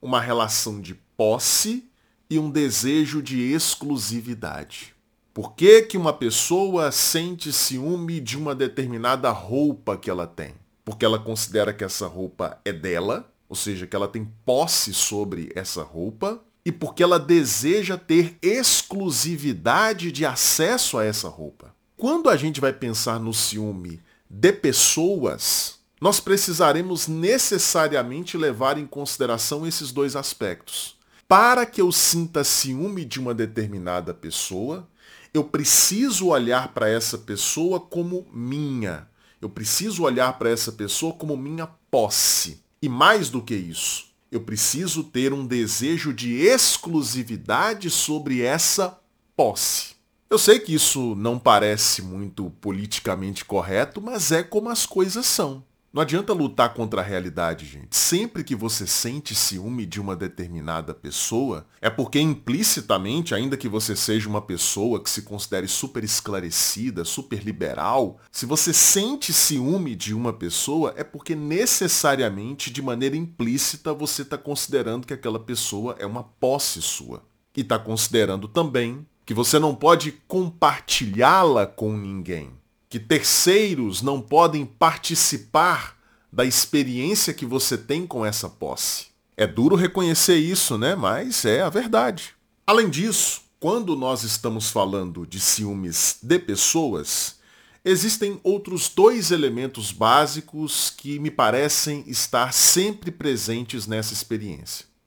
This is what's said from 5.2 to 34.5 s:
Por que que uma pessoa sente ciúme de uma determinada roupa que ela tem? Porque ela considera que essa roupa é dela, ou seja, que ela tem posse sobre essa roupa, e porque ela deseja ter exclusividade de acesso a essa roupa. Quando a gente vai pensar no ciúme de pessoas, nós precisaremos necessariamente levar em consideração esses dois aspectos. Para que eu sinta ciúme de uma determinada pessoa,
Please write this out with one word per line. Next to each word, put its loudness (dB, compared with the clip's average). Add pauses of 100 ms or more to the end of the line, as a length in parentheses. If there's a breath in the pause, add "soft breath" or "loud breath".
Por -10
que 10
que -6
uma 2
pessoa 0
sente -2
ciúme -2
de -6
uma -4
determinada 0
roupa -2
que -8
ela -2
tem? -14 (300)
Porque -2
ela 4
considera -2
que -8
essa -6
roupa -8
é -4
dela, -4 (160)
ou -14
seja, -6
que -8
ela -2
tem -8 (160)
posse 2
sobre -2
essa -6
roupa, -6 (220)
e 0
porque -2
ela 6
deseja 2
ter 2
exclusividade 0
de -2
acesso 2
a 2
essa -2
roupa. -16 (220)
Quando 2
a 8
gente -2
vai 2
pensar -2
no -4
ciúme -4 (360 soft breath)
de 6
pessoas, 0 (220)
nós 4
precisaremos 2
necessariamente 0
levar 0
em -6
consideração -4
esses -6
dois 0
aspectos. -6 (280 soft breath)
Para 6
que -2
eu 6
sinta 2
ciúme -2
de -8
uma -4
determinada -4
pessoa, -8 (440 loud breath)